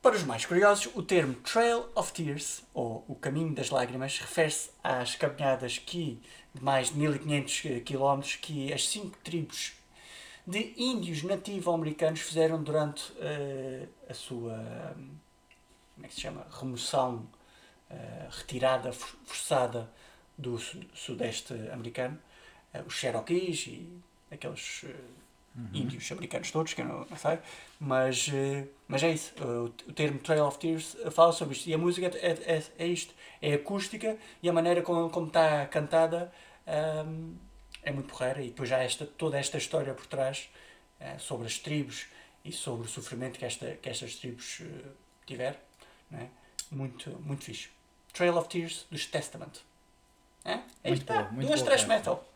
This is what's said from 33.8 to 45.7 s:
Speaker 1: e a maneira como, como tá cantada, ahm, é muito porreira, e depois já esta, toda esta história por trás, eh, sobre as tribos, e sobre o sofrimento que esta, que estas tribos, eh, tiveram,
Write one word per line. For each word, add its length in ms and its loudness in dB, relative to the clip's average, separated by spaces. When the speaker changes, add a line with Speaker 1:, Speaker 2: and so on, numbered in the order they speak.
Speaker 1:
e 80 2
a 40 6
maneira 300 6
como, 280 2
como 180 -2
tá 380 6
cantada, 680 2
ahm, 680 -2
é 80 -4
muito 180 -4
porreira, 340 -2
e 60 -4
depois 200 -4
já 100 4
esta, 260 0
toda 340 0
esta 200 -2
história 340 0
por 140 -10
trás, 420 -2
eh, 180 -10
sobre 300 -6
as 100 -4
tribos, 480 -4
e 80 -10
sobre 340 -6
o 20 -8
sofrimento 480 -8
que 80 -8
esta, 280 -6
que 60 -8
estas 260 -8
tribos, 480 -10
eh, 260 -12
tiveram, 320 -4